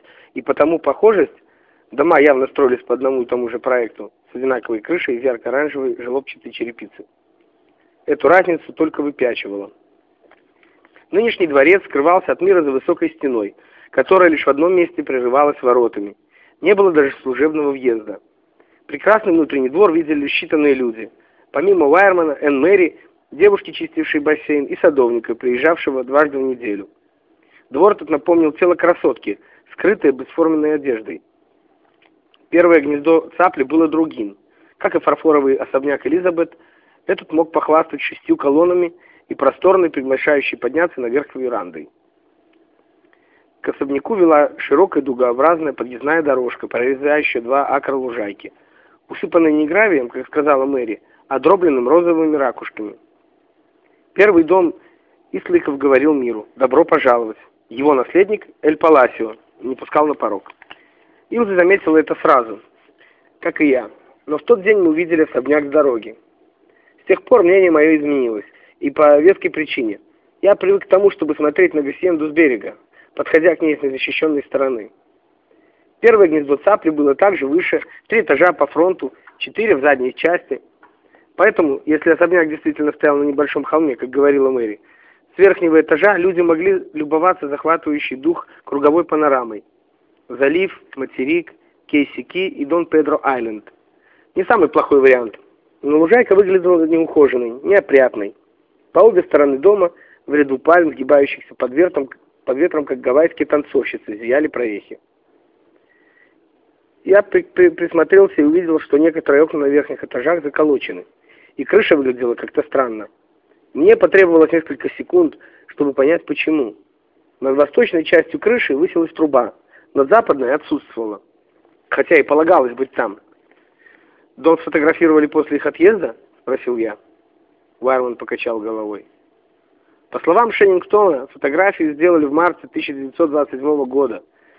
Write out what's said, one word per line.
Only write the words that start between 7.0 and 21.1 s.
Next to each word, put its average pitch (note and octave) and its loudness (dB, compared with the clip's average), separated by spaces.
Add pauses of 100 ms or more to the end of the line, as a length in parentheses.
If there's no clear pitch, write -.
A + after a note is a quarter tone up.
Эту C#3+ 0
разницу F3 2
только D#3+ -4
выпячивало. A2 -6 (1400)
Нынешний G3+ 0
дворец D3+ 4
скрывался D#3+ 0
от - -10
мира F3+ 2
за C#3+ -2
высокой D#3+ -4
стеной, A#2 -6 (360)
которая F3+ 4
лишь D3 -2
в D#3 2
одном E3 0
месте F3 -2
прерывалась C3+ -2
воротами. A2+ 0 (420)
Не G3 2
было G3 2
даже C#3+ 0
служебного C#3+ -2
въезда. A2+ -4 (680)
Прекрасный G#3 0
внутренний C#3 0
двор E3+ 2
видели D3+ -2
считанные D3+ 0
люди. A2+ -6 (420)